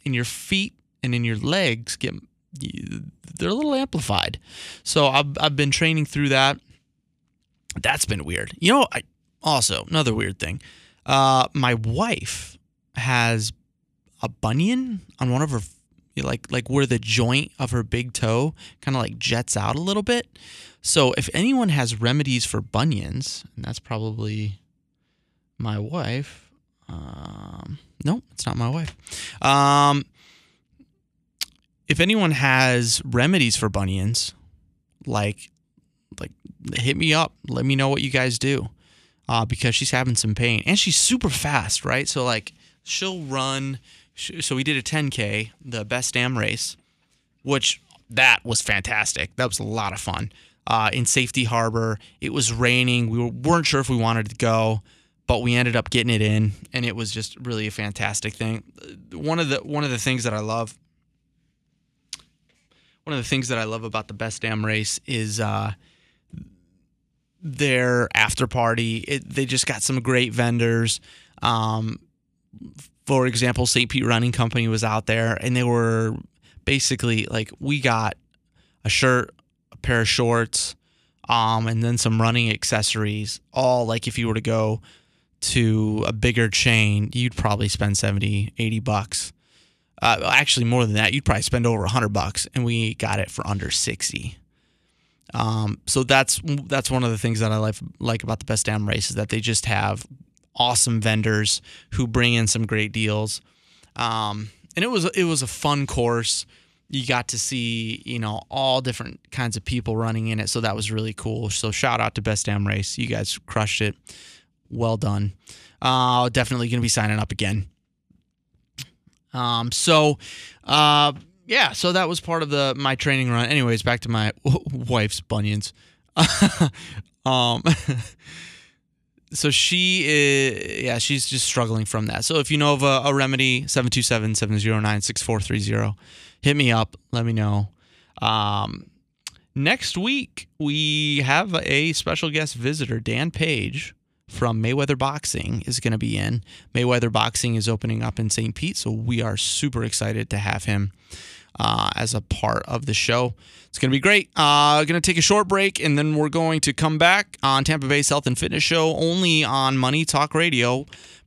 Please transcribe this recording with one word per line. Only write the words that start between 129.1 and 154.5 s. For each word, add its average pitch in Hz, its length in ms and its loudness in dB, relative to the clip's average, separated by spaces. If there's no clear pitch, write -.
so 147 160 0
she 180 560 2
is, 139 800 2
yeah, 120 160 0
she's 139 260 -2
just 131 200 -2
struggling 113 400 0
from 107 220 -4
that. 107 160 -4
So 160 140 0
if 143 140 0
you 151 60 2
know 147 160 4
of 135 100 0
a, 135 220 4
a 143 80 2
remedy, 131 540 0
seven 123 220 2
two 120 140 0
seven, 110 320 0
seven 107 240 0
zero 110 200 0
nine, 104 220 0
six - 200 -6
four 113 180 -2
three 110 200 -2
zero, 107 360 -2
hit 143 140 4
me 135 160 4
up. 113 240 2
Let 117 140 -2
me 117 80 0
know. 104 360 0
Um, 104 640 -2
next 139 420 -2
week, 247 500 -4
we 151 640 0
have 165 340 2
a 151 380 2
special 165 360 -2
guest 151 260 -2
visitor, 123 440 -2
Dan 117 320 -2
Page 139 640 -4
from 113 320 0
Mayweather 135 360 0
Boxing - 680 -4
is 120 140 -4
gonna 113 180 0
be 110 200 -2
in. 110 260 -2
Mayweather 123 380 2
Boxing 113 440 0
is 107 120 -2
opening 113 360 -2
up 117 160 -6
in 110 100 -2
Saint 113 260 -2
Pete, 180 220 -6
so - 140 -4
we 117 300 -2
are 107 160 -2
super 123 460 -2
excited 110 460 -4
to 107 80 -2
have 104 280 -4
him, 101 260 0
uh, - 360 0
as 113 180 -2
a 107 80 -2
part - 460 -2
of 123 180 -4
the 135 80 -2
show. 120 400 0
It's - 100 -14
gonna 131 140 2
be 135 80 4
great. 196 360 4
Uh, 147 500 6